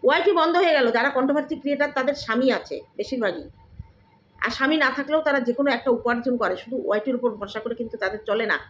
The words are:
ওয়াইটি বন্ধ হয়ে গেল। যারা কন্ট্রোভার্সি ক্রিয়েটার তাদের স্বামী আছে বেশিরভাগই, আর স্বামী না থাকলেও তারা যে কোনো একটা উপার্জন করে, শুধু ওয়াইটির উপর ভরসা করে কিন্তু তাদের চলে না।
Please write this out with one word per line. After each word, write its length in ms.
ওয়াইটি 280
বন্ধ 260
হয়ে 160
গেল। 180
যারা 180
কন্ট্রোভার্সি 460
ক্রিয়েটার 400
তাদের 180
স্বামী 380
আছে 280
বেশিরভাগই, 520
আর 40
স্বামী 280
না 120
থাকলেও 320
তারা 180
যে 140
কোনো 180
একটা 200
উপার্জন 460
করে, 180
শুধু 300
ওয়াইটির 300
উপর 200
ভরসা 240
করে 160
কিন্তু 220
তাদের 280
চলে 200
না। 140